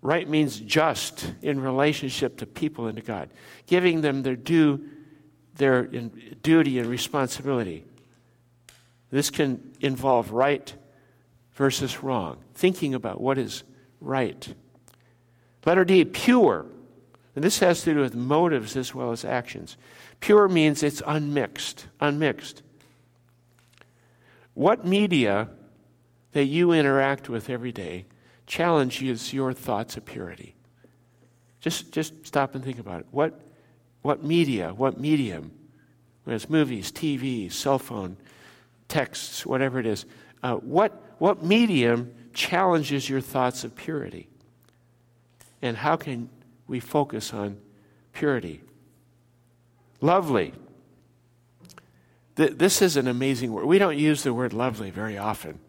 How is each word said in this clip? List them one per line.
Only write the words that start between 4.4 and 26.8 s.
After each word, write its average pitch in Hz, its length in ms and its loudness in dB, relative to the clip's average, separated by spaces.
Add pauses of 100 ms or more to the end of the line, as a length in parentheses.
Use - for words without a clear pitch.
their 131 280 4
in-, 117 600 -10
duty 156 340 4
and 117 100 -2
responsibility. 123 1000 -4 (1200)
This 143 220 0
can 135 480 -2
involve 127 500 2
right 135 420 0 (840)
versus 135 500 -2
wrong, 101 340 -4 (160)
thinking 180 400 0
about 110 260 -6
what 135 200 0
is 107 240 -6 (360)
right. 131 540 -4 (1120)
Letter 180 200 6
D, 180 200 6
pure. 175 640 4 (680)
And 143 80 -4
this 165 160 2
has 175 240 4
to 160 120 2
do 147 60 2
with 123 120 0
motives 127 640 0
as 127 160 -6
well 123 180 -6
as 113 140 -8
actions. - 500 -6 (440)
Pure 208 300 6
means 156 340 4
it's 147 240 -2
unmixed, 147 800 -4 (120)
unmixed. 147 600 -2 (1900)
What 180 320 2
media 151 640 2 (840)
that 143 120 2
you 170 280 2
interact 139 540 2